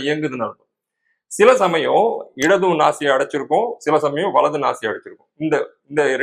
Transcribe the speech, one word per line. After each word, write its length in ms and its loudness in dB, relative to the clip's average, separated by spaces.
இயங்குதுன்னு 440 -4
அர்த்தம். 220 -16
சில 240 6
சமயம் 440 2
இடது 260 2
நாசியை 340 2
அடைச்சிருக்கும், 500 -2
சில 180 2
சமயம் 320 -2
வலது 300 0
நாசியை 260 -4
அடைச்சிருக்கும். 380 -14
இந்த, 100 0
இந்த 140 0